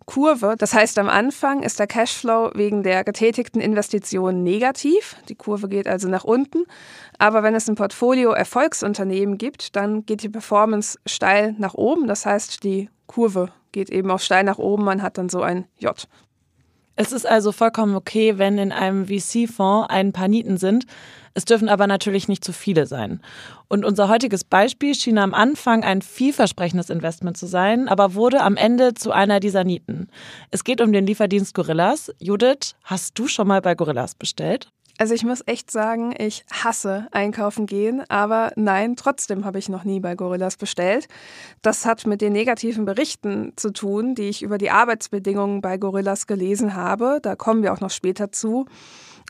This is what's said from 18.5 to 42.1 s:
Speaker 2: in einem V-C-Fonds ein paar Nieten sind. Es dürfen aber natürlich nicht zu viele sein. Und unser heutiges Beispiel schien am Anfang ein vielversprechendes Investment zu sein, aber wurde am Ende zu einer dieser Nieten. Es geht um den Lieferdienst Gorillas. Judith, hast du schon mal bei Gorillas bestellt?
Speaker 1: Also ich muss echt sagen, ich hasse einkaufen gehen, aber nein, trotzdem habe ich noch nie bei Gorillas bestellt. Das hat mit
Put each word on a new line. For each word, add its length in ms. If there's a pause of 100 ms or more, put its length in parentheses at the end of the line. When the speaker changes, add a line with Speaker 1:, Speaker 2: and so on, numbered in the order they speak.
Speaker 2:
in 160
einem 340
V-C-Fonds 800
ein 220
paar 160
Nieten 300
sind. 280 (480)
Es 120
dürfen 240
aber 180
natürlich 400
nicht 160
zu 80
viele 340
sein. 360 (480)
Und 160
unser 240
heutiges 340
Beispiel 500
schien 240
am 160
Anfang 520
ein 160
vielversprechendes 880
Investment 480
zu 100
sein, 400
aber 280
wurde 260
am 160
Ende 380
zu 180
einer 260
dieser 240
Nieten. 460 (400)
Es 160
geht 160
um 100
den 160
Lieferdienst 460
Gorillas. 640
Judith, 640
hast 340
du 100
schon 200
mal 140
bei 140
Gorillas 400
bestellt? 520 (300)
Speaker 1:
Also 160
ich 100
muss 220
echt 260
sagen, 460
ich 340
hasse 600
einkaufen 540
gehen, 440
aber 480
nein, 400
trotzdem 480
habe 120
ich 120
noch 160
nie 160
bei 140
Gorillas 420
bestellt. 500 (540)
Das 240
hat 200
mit 140